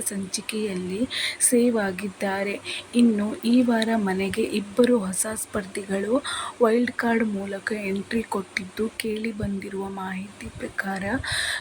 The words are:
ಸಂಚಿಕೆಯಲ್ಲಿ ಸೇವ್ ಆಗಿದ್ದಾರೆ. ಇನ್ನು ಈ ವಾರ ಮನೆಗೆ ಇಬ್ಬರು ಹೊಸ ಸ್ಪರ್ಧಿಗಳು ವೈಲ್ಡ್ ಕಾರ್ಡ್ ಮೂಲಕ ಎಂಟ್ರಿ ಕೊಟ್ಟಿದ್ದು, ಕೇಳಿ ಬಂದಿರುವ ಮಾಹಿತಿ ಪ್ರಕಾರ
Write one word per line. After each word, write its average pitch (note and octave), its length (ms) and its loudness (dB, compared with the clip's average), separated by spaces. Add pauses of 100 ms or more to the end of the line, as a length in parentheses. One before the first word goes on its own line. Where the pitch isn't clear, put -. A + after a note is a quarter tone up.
ಸಂಚಿಕೆಯಲ್ಲಿ G3 1080 -2 (320)
ಸೇವ್ A#3+ 380 4
ಆಗಿದ್ದಾರೆ. G3 840 -2 (340)
ಇನ್ನು A3 400 4
ಈ A#3+ 280 4
ವಾರ A3+ 340 4
ಮನೆಗೆ G3 460 0
ಇಬ್ಬರು A#3+ 560 4
ಹೊಸ F#3+ 360 -2
ಸ್ಪರ್ಧಿಗಳು G3+ 880 -2 (400)
ವೈಲ್ಡ್ A#3+ 300 4
ಕಾರ್ಡ್ A3+ 320 2
ಮೂಲಕ G3 480 -4 (120)
ಎಂಟ್ರಿ G3+ 380 -2
ಕೊಟ್ಟಿದ್ದು, G3+ 680 -4
ಕೇಳಿ A3 440 -4
ಬಂದಿರುವ G3 560 -4
ಮಾಹಿತಿ F#3+ 580 -8
ಪ್ರಕಾರ F#3+ 580 -6 (560)